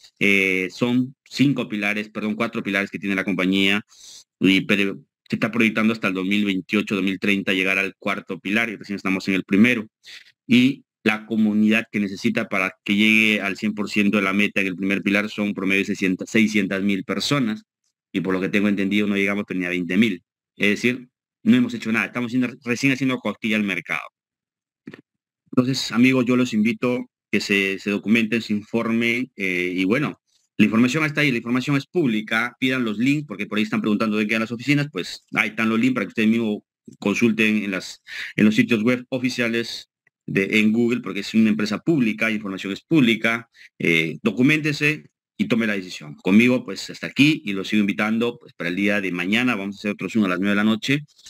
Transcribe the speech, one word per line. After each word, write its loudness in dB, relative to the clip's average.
Eh, 2
son 0
cinco 0
pilares, -4
perdón, -4
cuatro -4
pilares -2
que -10
tiene -4
la -2
compañía, 2
y, 4
pero 0
se -4
está -2
proyectando 2
hasta -4
el -2
dos -4
mil 0
veintiocho, -2
dos 0
mil -2
treinta 0
llegar 0
al -4
cuarto -6
pilar, -2
y -8
recién -8
estamos -4
en 0
el -2
primero. 2
Y 4
la -2
comunidad 2
que -2
necesita -2
para -2
que 0
llegue 4
al -4
cien -4
por -6
ciento 2
de 2
la 0
meta 0
en 0
el -4
primer -2
pilar 0
son -4
un -4
promedio 0
de -6
seiscientas, -4
seiscientas 2
mil -2
personas, -2
y -2
por -2
lo -2
que -2
tengo 2
entendido 0
no 0
llegamos 0
ni -4
a -4
veinte -2
mil. 2
Es 2
decir, -2
no 6
hemos 2
hecho -6
nada, 0
estamos -6
haciendo, 0
recién 0
haciendo -2
cosquilla -2
al 0
mercado. -6
Entonces, -4
amigos, 2
yo 0
los -2
invito -2
que -2
se, 0
se -6
documenten, 0
se -6
informen, -2
eh, -4
y 0
bueno, -2
la 4
información 2
está -2
ahí, 2
la -2
información 0
es -2
pública, 0
pidan 0
los -2
links, 0
porque -8
por -4
ahí 2
están -2
preguntando 0
de 0
qué -2
a 0
las -4
oficinas, 0
pues -8
ahí 0
están -2
los 2
links 2
para -4
que -10
ustedes 0
mismos 0
consulten 2
en -6
las, -8
en 4
los 6
sitios 2
web 0
oficiales -4
de, 0
en 6
Google, 2
porque -8
es -6
una 6
empresa -2
pública, 2
la -2
información -8
es -10
pública, 2
eh, 2
documéntese 0
y -2
tome 0
la -2
decisión. -10
Conmigo, 4
pues, -10
hasta -10
aquí, 2
y -4
los -6
sigo 2
invitando, -2
pues, -20
para -6
el -4
día 0
de -4
mañana, 0
vamos -8
a -20
hacer -4
otro -6
Zoom 2
a 2
las 0
nueve 0
de 2
la 2
noche. 0